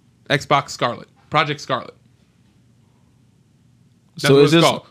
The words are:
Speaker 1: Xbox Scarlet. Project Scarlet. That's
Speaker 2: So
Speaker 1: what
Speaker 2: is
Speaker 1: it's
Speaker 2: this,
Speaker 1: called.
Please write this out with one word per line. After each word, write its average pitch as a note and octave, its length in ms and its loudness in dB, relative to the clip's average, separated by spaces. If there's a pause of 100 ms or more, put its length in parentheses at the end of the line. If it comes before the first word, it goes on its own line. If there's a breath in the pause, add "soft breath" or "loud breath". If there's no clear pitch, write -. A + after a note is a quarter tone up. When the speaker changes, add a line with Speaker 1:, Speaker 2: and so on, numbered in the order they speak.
(280)
Speaker 1:
Xbox C#3+ 420 -4
Scarlet. A#2 380 -10 (220)
Project D3+ 300 -4
Scarlet. - 340 -10 (2250)
That's C#3 120 -2
Speaker 2:
So C#3+ 60 6
Speaker 1:
what C#3 100 6
Speaker 2:
is D3+ 80 0
Speaker 1:
it's E3 100 4
Speaker 2:
this, - 80 4
Speaker 1:
called. - 200 -8